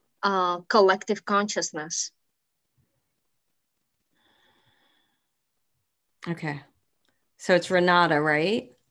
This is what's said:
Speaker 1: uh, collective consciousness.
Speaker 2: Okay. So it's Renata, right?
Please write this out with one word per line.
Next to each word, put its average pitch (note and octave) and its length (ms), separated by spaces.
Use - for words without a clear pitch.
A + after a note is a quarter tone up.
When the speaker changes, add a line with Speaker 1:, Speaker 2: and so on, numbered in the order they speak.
Speaker 1:
uh, F#3 360
collective G3 560
consciousness. F3+ 880
Speaker 2:
Okay. D#3 320
So - 160
it's F3 160
Renata, F3 500
right? D#3 520